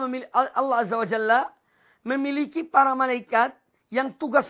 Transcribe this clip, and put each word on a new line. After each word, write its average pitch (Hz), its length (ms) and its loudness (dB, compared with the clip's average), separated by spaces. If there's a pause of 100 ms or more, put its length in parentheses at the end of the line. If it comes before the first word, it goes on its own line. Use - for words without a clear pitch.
memili-, 254 240 -8
Allah 254 560 0
azza 202 80 -4
wa 226 140 -2
jalla 220 420 0 (560)
memiliki 277 560 -4
para 269 320 2
malaikat 254 560 0 (400)
yang 254 240 -2
tugas 277 360 0